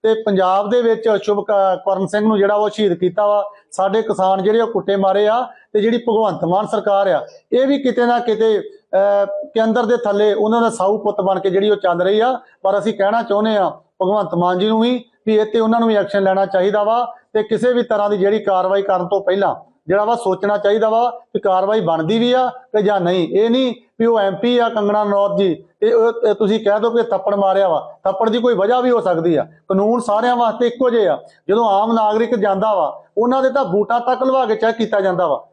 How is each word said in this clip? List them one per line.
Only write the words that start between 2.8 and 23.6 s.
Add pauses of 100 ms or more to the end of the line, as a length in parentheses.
ਕੀਤਾ
ਵਾ, (200)
ਸਾਡੇ
ਕਿਸਾਨ
ਜਿਹੜੇ
ਉਹ
ਕੁੱਟੇ
ਮਾਰੇ
ਆ, (240)
ਤੇ
ਜਿਹੜੀ
ਭਗਵੰਤ
ਮਾਨ
ਸਰਕਾਰ
ਆ (260)
ਇਹ
ਵੀ
ਕਿਤੇ
ਨਾ
ਕਿਤੇ,
ਅਹ, (200)
ਕੇਂਦਰ
ਦੇ
ਥੱਲੇ
ਉਹਨਾਂ
ਦਾ
ਸਾਊ
ਪੁੱਤ
ਬਣ
ਕੇ
ਜਿਹੜੀ
ਉਹ
ਚੱਲ
ਰਹੀ
ਆ। (220)
ਪਰ
ਅਸੀਂ
ਕਹਿਣਾ
ਚਾਹੁੰਦੇ
ਆ
ਭਗਵੰਤ
ਮਾਨ
ਜੀ
ਨੂੰ
ਵੀ (220)
ਵੀ
ਇਹ
ਤੇ
ਉਹਨਾਂ
ਨੂੰ
ਵੀ
ਐਕਸ਼ਨ
ਲੈਣਾ
ਚਾਹੀਦਾ
ਵਾ, (180)
ਤੇ
ਕਿਸੇ
ਵੀ
ਤਰ੍ਹਾਂ
ਦੀ
ਜਿਹੜੀ
ਕਾਰਵਾਈ
ਕਰਨ
ਤੋਂ
ਪਹਿਲਾਂ (320)
ਜਿਹੜਾ
ਵਾ
ਸੋਚਣਾ
ਚਾਹੀਦਾ
ਵਾ
ਕਿ
ਕਾਰਵਾਈ
ਬਣਦੀ
ਵੀ
ਆ
ਕਿ
ਜਾਂ
ਨਹੀਂ।
ਇਹ
ਨਹੀਂ (260)